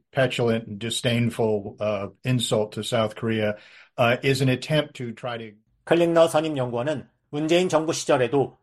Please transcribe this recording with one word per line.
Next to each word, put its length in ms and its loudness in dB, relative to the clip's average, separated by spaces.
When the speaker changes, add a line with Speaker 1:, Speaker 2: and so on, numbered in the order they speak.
Speaker 1:
petulant 560 0
and 120 -12
disdainful, 1000 -2
uh, 280 -4
insult 480 0
to 100 -6
South 320 -2
Korea, 400 -2
uh, 240 4
is 200 2
an 60 2
attempt 460 0
to 200 -10
try 240 -10
to 140 -14
Speaker 2:
클링너 440 4
선임 280 0
연구원은 500 -4
문재인 380 2
정부 240 2
시절에도 720 0